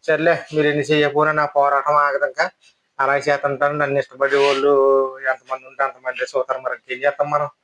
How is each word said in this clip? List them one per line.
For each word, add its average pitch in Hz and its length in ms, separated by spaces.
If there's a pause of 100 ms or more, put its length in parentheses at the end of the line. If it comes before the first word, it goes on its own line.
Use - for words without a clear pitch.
సర్లే, 156 460
మీరు 151 140
ఎన్ని 147 180
చేయకపోయినా 147 480
నా 151 140
పోరాటం 143 500
ఆగదు. 143 300
ఇంకా 156 240 (500)
అలా 139 160
చేస్తుంటాను. 143 600
నన్ను 139 200
ఇష్టపడే 139 380
వాళ్ళు 139 360 (460)
ఎంతమంది 131 480
ఉంటే 135 180
అంతమంది 127 380
చూస్తారు. 131 360
మరి 127 360
ఏం 127 100
చేస్తాం 143 260
మనం 147 180 (160)